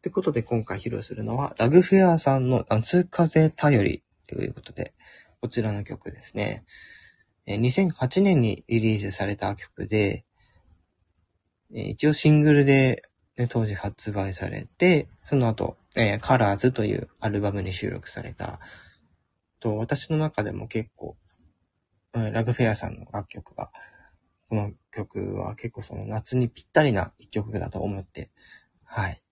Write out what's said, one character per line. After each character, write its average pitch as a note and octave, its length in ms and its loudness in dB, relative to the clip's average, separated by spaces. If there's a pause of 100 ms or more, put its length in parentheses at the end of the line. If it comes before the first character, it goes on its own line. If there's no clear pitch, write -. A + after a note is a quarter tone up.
と F3+ 80 -6
い - 0 -
う - 40 -10
こ F#3+ 100 -2
と E3+ 80 0
で、 A#2 120 -2
今 A2+ 200 -4
回 G2 160 -6
披 A#2+ 100 -8
露 A2 140 -6
す - 100 -12
る A2 100 -8
の A2 140 -4
は、 C#3+ 200 -4
ラ A#2 120 2
グ E3 120 8
フ F#3+ 140 4
ェ F#3+ 120 8
ア E3+ 120 4
さ C3+ 180 2
ん B2+ 120 0
の B2+ 200 2
夏 C#3+ 360 2
風 D#3+ 440 4
頼 C#3+ 340 4
り - 200 -2 (220)
と - 160 -12
い - 60 -6
う - 60 -8
こ - 80 -16
と - 120 -20
で、 - 200 -8 (480)
こ - 60 -6
ち A#2 140 -4
ら G#2+ 100 -2
の G#2 120 -6
曲 - 280 -12
で - 100 -18
す - 140 -16
ね。 G#2 300 -6 (800)
え G2 100 -6
ー、 - 20 -4
二 A#2+ 140 2
千 F#3+ 200 2
八 C3 300 0
年 F#3 200 4
に A2 260 -2
リ A#2 120 2
リ A2 180 2
ー - 20 -4
ス G2+ 120 -6
さ F#2+ 140 -4
れ G2+ 100 -4
た G2 200 -4
曲 - 320 -12
で、 G#2 380 0 (1500)
え A2+ 80 -8
ー、 G2 80 -6
一 A#2 180 0
応 D#3 60 4
シ D3+ 180 4
ン D3+ 100 8
グ D3+ 120 6
ル C#3+ 120 6
で、 C3+ 380 4 (340)
ね、 B2 100 0
当 A2+ 180 0
時 G#2 100 -4
発 G2+ 360 -8
売 G2 220 -4
さ F#2+ 160 -6
れ G2+ 160 -8
て、 F3 420 2 (160)
そ - 120 -2
の B2+ 120 4
後、 - 300 -4 (220)
え G#2 160 2
ー、 G#2+ 40 -6
カ C3 180 2
ラ G#2 160 4
ー G2+ 40 -2
ズ B2+ 140 2
と A2+ 140 -2
い G2+ 100 -2
う - 140 -8 (100)
ア A2+ 80 -4
ル G#2 140 -2
バ G#2 100 0
ム G2 120 -4
に F#2+ 100 -6
収 - 160 -6
録 - 220 -10
さ - 100 -10
れ - 120 -12
た、 F2 260 -12 (1000)
と、 G#2+ 180 -4
私 A#2+ 340 -4
の D#3 60 0
中 D#3 260 -2
で G#2 80 -6
も G2 160 -10
結 - 280 -6
構、 - 220 -16 (960)
う A#2+ 60 -2
ん、 A2 120 -2
ラ A2+ 120 -2
グ A#2+ 100 0
フ - 80 -2
ェ A2+ 80 4
ア G#2+ 60 0
さ - 140 -8
ん D#2+ 100 -14
の F2 120 -18
楽 G2+ 180 -8
曲 - 260 -18
が、 G2+ 160 -12 (760)
こ A#2+ 80 -4
の G2+ 180 -4 (180)
曲 G2 440 -8
は F#2+ 200 -8
結 A#2 160 -10
構 - 100 -14
そ - 140 -14
の G2+ 100 -10
夏 A2 320 -4
に A#2+ 120 2
ぴ - 140 -18
っ - 80 -20
た D#3 120 4
り C3+ 100 2
な F#2 240 -2
一 - 120 -20
曲 G#2+ 280 -6
だ E2+ 140 -6
と F#2 80 -8
思 G2 220 -6
っ - 20 -16
て、 - 260 -16 (540)
は F#2+ 260 -6
い。 - 220 -14